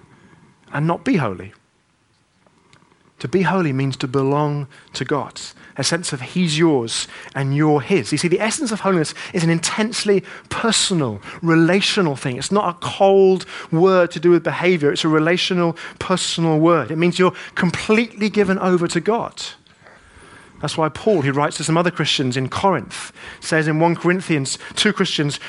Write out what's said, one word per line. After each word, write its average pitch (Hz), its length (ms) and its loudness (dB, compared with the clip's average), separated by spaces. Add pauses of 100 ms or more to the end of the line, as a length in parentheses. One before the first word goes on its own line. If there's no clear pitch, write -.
(720)
and 147 140 -2
not - 180 -4
be 254 120 2
holy. 98 360 -6 (1700)
To 135 80 -8
be 185 160 0
holy 175 280 0
means 135 260 -2
to 143 100 -6
belong 143 600 0 (260)
to - 120 -8
God, 131 340 -4 (380)
a 139 60 -2
sense 175 280 -4
of 131 100 -6
he's 156 360 -2
yours 143 500 0 (280)
and 135 200 -2
you're 151 240 4
his. 131 320 -2
You 151 60 2
see, 175 100 0
the 165 120 2
essence 220 320 -2
of 202 80 -4
holiness 180 340 0 (180)
is 175 120 -2
an 165 80 4
intensely 202 720 0 (260)
personal, 156 720 -2 (220)
relational 165 720 2
thing. 123 220 -6
It's 139 140 -8
not 190 240 0
a - 40 -20
cold 196 640 4 (260)
word 180 400 4
to - 80 -10
do 170 120 4
with 170 120 4
behavior. 160 480 0
It's - 120 -2
a 170 40 0
relational, 170 680 2 (220)
personal 165 580 0
word. 156 320 4
It 156 60 -6
means 170 240 2
you're 185 160 4 (180)
completely 214 720 0
given 196 300 0
over 180 300 2
to 170 120 -4
God. 208 400 -4 (1200)
That's - 160 -6
why 156 140 0
Paul, 196 320 0
who 139 100 0
writes 147 260 -2
to 156 60 -8
some 160 140 2
other 175 140 2
Christians 135 440 -2
in 131 140 -2
Corinth, - 640 -2 (260)
says 156 280 0
in 156 120 0
one 170 160 4
Corinthians, 170 640 -2 (160)
two 208 200 0
Christians, 156 540 -2